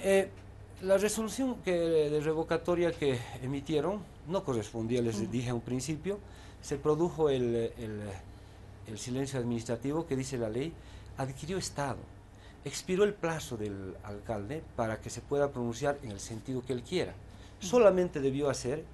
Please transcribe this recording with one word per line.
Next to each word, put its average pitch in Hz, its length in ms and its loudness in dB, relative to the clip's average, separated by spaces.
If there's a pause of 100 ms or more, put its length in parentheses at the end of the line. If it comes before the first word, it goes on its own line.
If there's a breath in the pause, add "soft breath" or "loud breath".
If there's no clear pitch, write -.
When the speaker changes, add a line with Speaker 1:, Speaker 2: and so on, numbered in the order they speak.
Speaker 1:
eh, 196 260 6 (520)
la 190 140 6
resolución 220 680 2
que, 185 80 2
de 156 480 4
revocatoria 160 720 2
que 139 260 2 (240 loud breath)
emitieron 143 560 0 (300)
no 190 160 0
correspondía, 117 580 0
les 113 140 2
Speaker 2:
Ujú. 101 100 0
Speaker 1:
dije 120 240 0
a 123 40 0
un 117 60 -2
principio, 147 600 -4 (420 loud breath)
se 143 140 -4
produjo 151 540 4
el, 117 480 2
el, 107 220 -6 (880 loud breath)
el 107 100 -8
silencio 135 440 -2
administrativo 120 640 -2
que 143 80 -2
dice 131 240 -2
la 110 100 0
ley, 135 240 -2 (460 loud breath)
adquirió 143 400 -4
estado, 135 400 -4 (640 loud breath)
expiró 185 400 2
el 202 80 4
plazo 160 460 -2
del 98 440 -4
alcalde 104 600 -6 (120)
para 110 240 0
que - 120 -10
se 120 100 -8
pueda 143 300 2
pronunciar 127 520 -2
en 110 100 -8
el 98 60 -8
sentido 117 460 -6
que 135 80 -2
él 120 100 -2
quiera. 127 300 -2
Speaker 2:
Ujú. - 540 -14
Speaker 1:
Solamente 180 560 8
debió 139 260 2
hacer 135 460 0